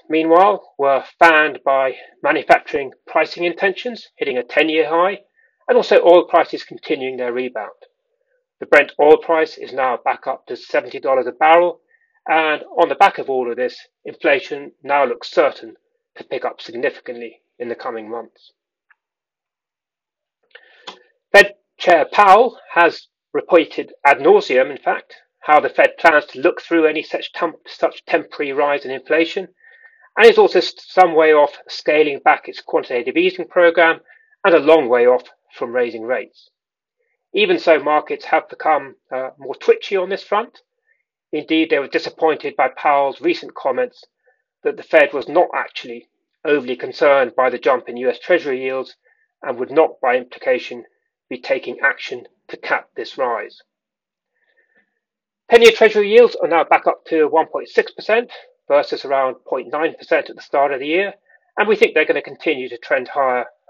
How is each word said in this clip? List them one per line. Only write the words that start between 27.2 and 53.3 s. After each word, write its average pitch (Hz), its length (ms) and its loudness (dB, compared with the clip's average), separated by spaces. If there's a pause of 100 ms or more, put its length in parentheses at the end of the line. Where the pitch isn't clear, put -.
temp-, - 340 -8
such - 380 -6
temporary 147 480 -6
rise 143 320 -2
in 127 60 -10
inflation, 165 580 -4 (680)
and 226 80 6
is 220 120 6
also 190 220 4
s-, - 180 -4
some 180 380 0
way 156 180 4
off 147 240 2 (100)
scaling 151 520 -2
back - 280 0
its - 140 -16
quantitative 127 560 -6
easing 175 300 -2
program 170 520 2 (460)
and 190 100 6
a 151 40 4
long 147 280 4
way 123 180 2
off 123 180 4 (300)
from 120 220 -10
raising 117 280 -4
rates. 117 460 -8 (840)
Even 190 260 0
so, 156 200 4
markets 151 460 -4
have 160 220 -2
become, 139 480 -4 (160)
uh, 131 260 -8
more 135 180 -12
twitchy - 420 0
on 185 120 -4
this 196 140 -8
front. 220 360 -6 (720)
Indeed, 160 400 -2
they 147 80 2
were 135 80 -6
disappointed 156 680 -4
by 131 140 0
Powell's 143 500 -2
recent 147 360 -6
comments 127 480 -6 (600)
that 143 140 -4
the 131 60 -16
Fed 147 300 2
was 135 140 -8
not 175 260 0
actually 123 540 -12 (380)
overly 131 300 -2
concerned 135 600 0
by 127 140 2
the 123 80 -2
jump 123 320 -2
in 120 80 -12
U 127 120 -2
S 120 100 -4
Treasury 151 420 -2
yields 131 340 -8 (460)
and 123 160 -8
would 127 140 -8
not, 156 280 2
by 127 160 0
implication, 123 720 -6 (440)
be 127 120 -12
taking 127 380 -6
action 131 480 -6 (220)
to - 80 -14
cap - 380 -6
this - 220 -12
rise. 117 440 -6 (1900)